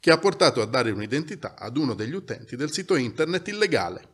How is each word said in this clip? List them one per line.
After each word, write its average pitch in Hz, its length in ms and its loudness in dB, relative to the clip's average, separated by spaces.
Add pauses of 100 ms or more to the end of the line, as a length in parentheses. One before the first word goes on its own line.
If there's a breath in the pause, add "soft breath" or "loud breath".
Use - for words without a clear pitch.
che 170 100 4
ha 160 80 8
portato 165 420 4
a 107 60 2
dare 117 240 2
un'identità 131 640 -4
ad 113 220 -6
uno 135 160 0
degli 110 180 -6
utenti 131 440 -10
del 147 160 -4
sito 185 240 -2
internet 156 520 -2
illegale. 156 640 -2